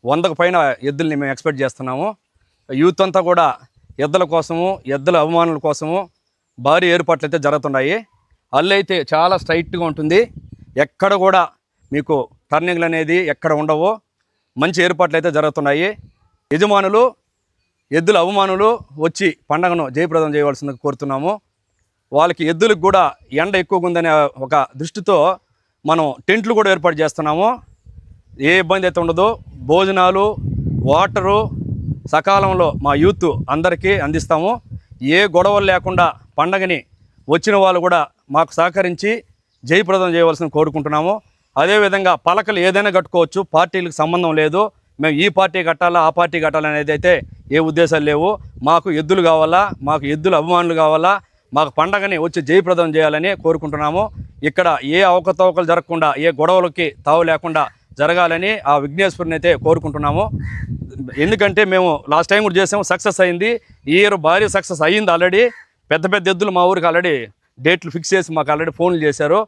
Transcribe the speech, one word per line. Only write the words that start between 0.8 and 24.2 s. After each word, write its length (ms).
ఎద్దుల్ని 300
మేము 140
ఎక్స్‌పెక్ట్ 300
చేస్తున్నాము. 440
యూత్ 360
అంతా 220
కూడా 180
ఎద్దుల 260
కోసము, 340
ఎద్దుల 280
అభిమానుల 440
కోసము 320
భారీ 380
ఏర్పాట్లు 320
అయితే 180
జరుగుతున్నాయి. 500
అల్లు 240
అయితే 200
చాలా 300
స్ట్రైట్గా 480
ఉంటుంది, 280
ఎక్కడ 280
కూడా 180
మీకు 240
టర్నింగ్లు 380
అనేది 300
ఎక్కడ 260
ఉండవు. 320
మంచి 240
ఏర్పాట్లు 320
అయితే 180
జరుగుతున్నాయి. 480
యజమానులు, 540
ఎద్దుల 240
అభిమానులు 440
వచ్చి 220
పండగను 340
జయప్రదం 400
చేయవలసిందిగా 480
కోరుతున్నాము. 480
వాళ్ళకి, 320
ఎద్దులకు 360
కూడా 160
ఎండ 100
ఎక్కువగా 240
ఉందనే 240